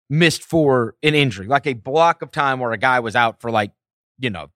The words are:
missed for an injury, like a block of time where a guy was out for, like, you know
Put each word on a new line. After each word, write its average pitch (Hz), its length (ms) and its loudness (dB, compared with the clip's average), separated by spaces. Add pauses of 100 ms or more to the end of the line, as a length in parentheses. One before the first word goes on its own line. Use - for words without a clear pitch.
(100)
missed 156 320 2
for 131 600 0
an 151 120 2
injury, 110 320 0
like 135 200 -2
a 143 60 -2
block 151 480 0
of 156 100 -14
time 135 280 -2
where 120 140 -4
a 113 40 -4
guy 127 240 0
was 113 160 -4
out 117 240 0
for, 117 100 -8
like, 107 200 0 (480)
you 123 100 -4
know 80 280 -10